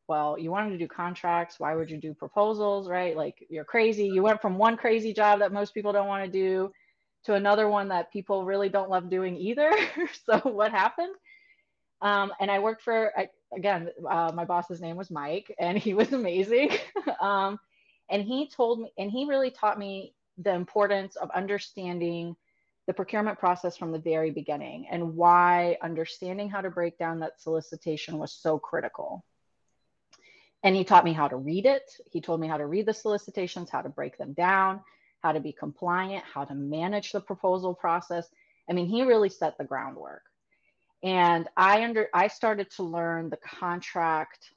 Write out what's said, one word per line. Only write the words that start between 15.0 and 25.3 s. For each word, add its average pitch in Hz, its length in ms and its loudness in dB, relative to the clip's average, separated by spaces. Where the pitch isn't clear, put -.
Mike, 156 480 -6
and 175 200 0
he 208 160 0
was 214 180 2
amazing. 220 600 2
<laughs> - 240 -4
Um, 196 380 0
and 202 120 0
he 262 260 -4
told 233 320 0
me, 226 180 -12
and 202 120 -6
he 254 140 -4
really 269 260 0
taught 214 280 -2
me 196 360 -10
the 185 160 0
importance 196 640 0
of 196 140 -8
understanding 175 1040 -6
the 185 60 0
procurement 208 460 -4
process 180 380 0
from 165 160 -6
the 160 60 -4
very 160 340 0
beginning 143 580 -8
and 170 240 -4
why 175 680 6